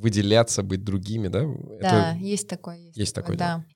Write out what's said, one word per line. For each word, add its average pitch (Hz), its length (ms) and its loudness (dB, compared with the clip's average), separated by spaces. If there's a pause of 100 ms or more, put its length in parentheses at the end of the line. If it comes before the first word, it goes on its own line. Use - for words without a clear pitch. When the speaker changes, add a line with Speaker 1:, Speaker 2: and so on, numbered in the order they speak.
Speaker 1:
выделяться, 107 600 4
быть 98 220 -4
другими, 101 440 -2
да? 90 120 0 (400)
Speaker 2:
Да, 170 320 4
Speaker 1:
Это 170 80 -4
Speaker 2:
есть 202 280 -4
такое, 175 280 -12
есть 170 220 -20
Speaker 1:
есть 104 160 -2
Speaker 2:
такое, - 220 -4
Speaker 1:
такое, - 20 -2
да. 170 200 0
Speaker 2:
да. 160 60 -10 (120)